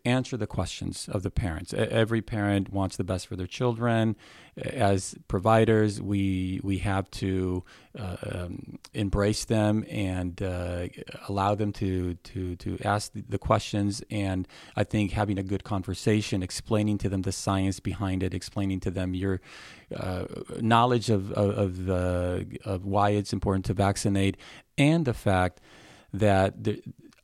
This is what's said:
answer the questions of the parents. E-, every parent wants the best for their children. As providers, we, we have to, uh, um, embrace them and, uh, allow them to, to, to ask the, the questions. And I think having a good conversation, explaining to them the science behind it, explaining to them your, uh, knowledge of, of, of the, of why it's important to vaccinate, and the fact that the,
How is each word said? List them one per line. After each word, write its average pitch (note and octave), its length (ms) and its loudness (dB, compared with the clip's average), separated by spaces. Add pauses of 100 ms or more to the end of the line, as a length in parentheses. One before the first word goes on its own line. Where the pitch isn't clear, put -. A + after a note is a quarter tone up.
answer B2 320 0
the G#2 80 -4
questions - 640 -6
of F#2+ 140 -4
the F#2+ 80 -4
parents. E2+ 420 -4
E-, G2 40 -2
every A2 440 2
parent G2+ 500 0
wants G2 240 -2
the G2 80 -4
best F#2 220 -4
for - 100 -10
their F2+ 120 -6
children. A2+ 680 2 (400)
As G2+ 600 0 (120)
providers, A2 720 4
we, F#2+ 640 0
we F#2+ 140 0
have F#2+ 320 0
to, F#2 540 -2 (340)
uh, F#2 200 -6 (140)
um, - 460 -8 (160)
embrace G2+ 520 0
them G#2+ 440 4
and, F#2 540 -2
uh, F2+ 460 -4 (380)
allow G2+ 280 2
them G#2 180 -2
to, F#2 400 -2
to, F2+ 440 -8
to F#2 280 -6
ask G2+ 280 0
the, G#2 140 -10
the G2+ 120 -4
questions. G#2 720 0
And F#2+ 360 -2 (280)
I G#2+ 80 2
think G#2 280 0
having G#2 280 0
a G2 40 -2
good F#2+ 200 -4
conversation, G2+ 800 0
explaining G#2 560 0
to G2 100 0
them F#2+ 140 -2
the F#2+ 80 -2
science F#2+ 480 0
behind F#2 420 -2
it, F#2+ 140 -2
explaining F#2+ 460 -2
to G2 100 -2
them F#2 240 -2
your, F#2 260 0 (540)
uh, F#2 300 -4 (340)
knowledge A#2 500 4
of, G2+ 220 2
of, G2+ 260 2
of F#2 300 0
the, F2+ 760 0
of G2 220 -4
why G2+ 240 4
it's G#2 240 0
important F#2+ 320 0
to G#2 80 0
vaccinate, G2 640 2 (400)
and D#3 280 6
the A#2+ 100 0
fact F#2 460 2 (520)
that G2 500 4
the, G#2+ 160 0 (440)